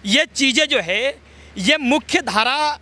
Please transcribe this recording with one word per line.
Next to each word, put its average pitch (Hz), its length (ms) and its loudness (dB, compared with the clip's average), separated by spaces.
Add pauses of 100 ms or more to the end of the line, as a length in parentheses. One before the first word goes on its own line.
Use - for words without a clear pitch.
ये 254 200 2 (100)
चीज़ें 277 320 2
जो 277 120 0
है, 208 380 -4 (400)
ये 208 200 2
मुख्य 294 440 0
धारा 269 600 -2